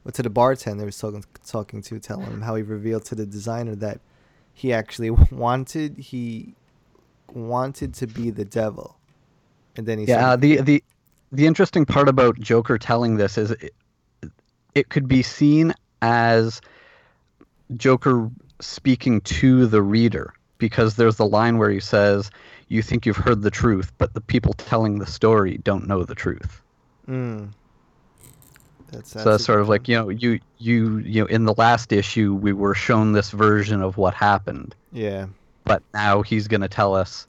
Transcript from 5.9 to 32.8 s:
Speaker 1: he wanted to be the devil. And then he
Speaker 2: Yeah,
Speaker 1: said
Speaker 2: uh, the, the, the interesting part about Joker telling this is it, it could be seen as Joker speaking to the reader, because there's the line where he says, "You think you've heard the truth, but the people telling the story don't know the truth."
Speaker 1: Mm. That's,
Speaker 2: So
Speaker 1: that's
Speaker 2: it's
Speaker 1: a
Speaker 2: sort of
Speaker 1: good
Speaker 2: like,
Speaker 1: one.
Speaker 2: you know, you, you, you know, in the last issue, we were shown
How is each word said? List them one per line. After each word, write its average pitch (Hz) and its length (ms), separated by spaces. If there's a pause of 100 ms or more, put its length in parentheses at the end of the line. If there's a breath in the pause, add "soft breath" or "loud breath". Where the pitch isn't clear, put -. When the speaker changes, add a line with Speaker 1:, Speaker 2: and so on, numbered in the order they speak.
Speaker 1:
he 120 560 (800)
wanted 123 600
to 131 120
be 117 240
the 104 140
devil. 107 520 (800)
And 113 80
then 110 140
he 107 60
Speaker 2:
Yeah, 117 140
Speaker 1:
said 120 60
Speaker 2:
uh, 127 120
the, 143 240
the, 143 240 (480)
the 139 160
interesting 165 360
part 143 240
about 123 300
Joker 117 400
telling 117 380
this 98 200
is 107 140
it, - 240 (1040)
it 143 140
could 139 180
be 131 140
seen 151 520 (280)
as 117 580 (1160 soft breath)
Joker 123 540 (300)
speaking 123 640
to 127 440
the 110 160
reader, 110 520 (240)
because 110 380
there's 113 200
the 110 100
line 113 320
where 104 120
he 98 100
says, 101 500 (380 loud breath)
"You 110 140
think 120 240
you've 104 100
heard 107 260
the 104 80
truth, 98 480
but - 160
the 113 60
people - 340
telling 110 440
the 95 80
story 104 580
don't 98 220
know 92 180
the - 100
truth." - 480 (460)
Speaker 1:
Mm. 117 420 (1400)
That's, 110 200
Speaker 2:
So - 80
Speaker 1:
that's 107 80 (100)
Speaker 2:
it's 104 60
Speaker 1:
a - 20
Speaker 2:
sort 107 160
of 101 60
Speaker 1:
good 107 40
Speaker 2:
like, 104 120
Speaker 1:
one. 123 80
Speaker 2:
you 117 60
know, 113 140
you, 113 300 (180)
you, 113 400
you 107 240
know, - 40
in 113 180
the 107 100
last 117 380
issue, 101 420
we 101 180
were 98 220
shown 107 380